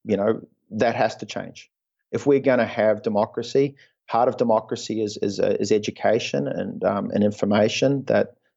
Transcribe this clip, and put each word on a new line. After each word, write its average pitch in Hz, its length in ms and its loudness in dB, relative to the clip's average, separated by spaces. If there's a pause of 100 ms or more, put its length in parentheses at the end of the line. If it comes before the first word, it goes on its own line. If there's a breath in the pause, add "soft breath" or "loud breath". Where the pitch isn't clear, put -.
you 107 100 0
know, 104 240 0 (320)
that 113 240 0
has 117 220 -2
to - 80 -10
change. - 440 -14 (440)
If 113 120 -4
we're 139 140 4
gonna 123 260 4
have 107 380 0
democracy, 117 720 0 (320 soft breath)
part 123 220 2
of 120 80 -4
democracy 113 640 0
is, 104 200 -4
is, 101 200 -2
uh, 98 180 2
is 101 140 0
education 110 720 0
and, 95 380 -6
um, 101 260 -2
and 104 100 0
information 104 840 2
that - 320 0 (200)